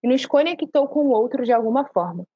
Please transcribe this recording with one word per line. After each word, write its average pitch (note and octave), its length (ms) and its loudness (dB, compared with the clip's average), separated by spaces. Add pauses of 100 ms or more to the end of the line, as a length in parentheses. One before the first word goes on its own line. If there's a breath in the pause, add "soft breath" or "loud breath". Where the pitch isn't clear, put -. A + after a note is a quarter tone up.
e A#3 40 -2
nos C4 180 2
conectou D4+ 600 0
com D4 200 0
o - 20 2
outro B3 340 0
de A#3 80 0
alguma A#3 340 2
forma. F3 400 -4 (100)